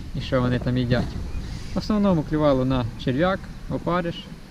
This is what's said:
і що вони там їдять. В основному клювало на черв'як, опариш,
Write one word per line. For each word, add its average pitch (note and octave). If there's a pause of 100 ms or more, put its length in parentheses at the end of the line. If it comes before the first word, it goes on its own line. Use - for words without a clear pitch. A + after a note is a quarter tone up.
(160)
і C3+
що C3
вони B2
там B2+
їдять. B2 (600)
В -
основному G3
клювало D3
на B2+ (180)
черв'як, F3 (300)
опариш, E3+ (280)